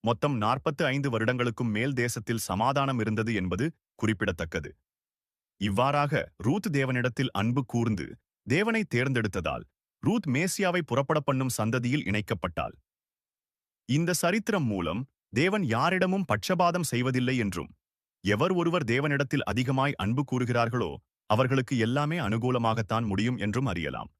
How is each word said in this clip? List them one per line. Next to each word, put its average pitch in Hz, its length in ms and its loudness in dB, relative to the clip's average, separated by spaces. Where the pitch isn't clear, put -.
மொத்தம் 123 320 0
நாற்பத்து 131 480 0
ஐந்து 139 260 0
வருடங்களுக்கும் 120 600 -2
மேல் 117 220 0
தேசத்தில் 120 560 -2
சமாதானம் 131 500 0
இருந்தது 110 360 -2
என்பது 92 300 -2
குறிப்பிடத்தக்கது. 85 760 -2
இவ்வாறாக 135 520 2
ரூத் 196 360 0
தேவனிடத்தில் 127 600 0
அன்பு 120 320 0
கூர்ந்து, 113 420 0
தேவனை 214 360 2
தேர்ந்தெடுத்ததால், 104 680 -2
ரூத் 208 260 0
மேசியாவை 175 520 0
புறப்பட 143 400 0
பண்ணும் 131 380 0
சந்ததியில் 120 480 0
இணைக்கப்பட்டாள். 90 680 -2
இந்த 160 240 2
சரித்திரம் 180 600 0
மூலம் 90 300 -2
தேவன் 185 340 2
யாரிடமும் 180 600 2
பட்சபாதம் 175 680 2
செய்வதில்லை 127 440 0
என்றும், 95 340 -2
எவர் 107 280 2
ஒருவர் 170 320 2
தேவனிடத்தில் 139 680 0
அதிகமாய் 131 440 0
அன்பு 117 280 0
கூறுகிறார்களோ, 120 680 0
அவர்களுக்கு 127 480 2
எல்லாமே 143 400 0
அனுகூலமாகத்தான் 113 880 0
முடியும் 107 300 0
என்றும் 107 300 -2
அறியலாம். 69 540 -4